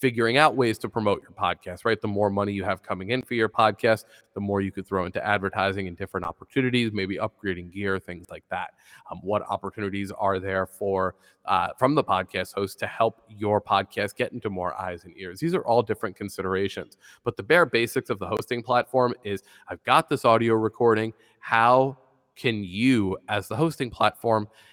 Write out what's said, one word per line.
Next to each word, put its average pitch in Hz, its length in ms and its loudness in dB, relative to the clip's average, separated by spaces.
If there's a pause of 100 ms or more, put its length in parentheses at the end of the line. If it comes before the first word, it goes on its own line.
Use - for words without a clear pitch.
figuring 117 320 2
out 143 220 6
ways 117 200 2
to 110 120 -8
promote 104 320 0
your - 100 -20
podcast, 90 540 -4
right? 110 160 0
The 107 80 -4
more 101 200 2
money 101 220 0
you 98 140 -4
have 95 180 -4
coming 95 280 -6
in 127 100 -2
for 123 140 -8
your 110 120 2
podcast, 110 560 2 (300)
the 101 80 -6
more 101 180 0
you 98 100 0
could 92 160 -10
throw 92 200 0
into 90 200 -4
advertising 98 600 0
and 87 80 -10
different 92 300 -6
opportunities, 120 680 0
maybe 98 240 -4
upgrading 90 560 -6
gear, 98 280 -2
things 87 300 -14
like 80 200 -16
that. 90 220 -8 (380)
Um, 90 120 -12
what 101 220 0
opportunities 98 680 -6
are 98 280 -2
there 95 260 -2
for, 95 500 -2 (300)
uh, 90 240 0 (100)
from 135 160 2
the 151 80 2
podcast 92 500 -2
host 98 260 -4
to 104 80 -6
help - 420 -2
your 104 320 0
podcast 101 560 -2
get - 160 -4
into 117 160 -6
more 90 280 -4
eyes 90 280 -8
and 90 100 -20
ears? 92 240 -14
These 170 160 -2
are 165 80 -2
all 117 180 2
different 104 360 -4
considerations, 95 800 -4 (260)
but 117 140 -4
the 98 60 -10
bare 160 220 6
basics 120 440 0
of 113 100 -4
the 90 80 -8
hosting 113 340 -4
platform 123 520 2 (100)
is, 101 180 -6 (280)
I've 90 160 -12
got 143 240 4
this 139 160 0
audio 113 300 6
recording. 110 580 2 (260)
How 127 580 4 (380)
can 113 260 -2
you, 101 560 2 (120)
as 104 180 -2
the 110 80 -8
hosting 147 340 -2
platform, 107 600 0 (240)